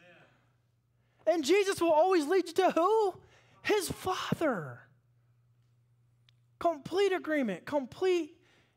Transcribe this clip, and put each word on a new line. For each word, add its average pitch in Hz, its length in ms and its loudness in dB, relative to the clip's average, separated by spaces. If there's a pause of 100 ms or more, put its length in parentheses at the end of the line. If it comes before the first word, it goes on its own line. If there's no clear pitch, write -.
(1300)
Amen. 330 80 4
And 311 100 -2
Jesus 381 340 2
will 339 120 2
always 320 340 4
lead 349 220 0
you - 60 -12
to 359 180 2
who? 392 420 2 (480)
His 392 300 -2
Father. 214 880 -4 (1800)
Complete 339 540 -2
agreement, 277 540 -4
complete 311 680 -4 (420)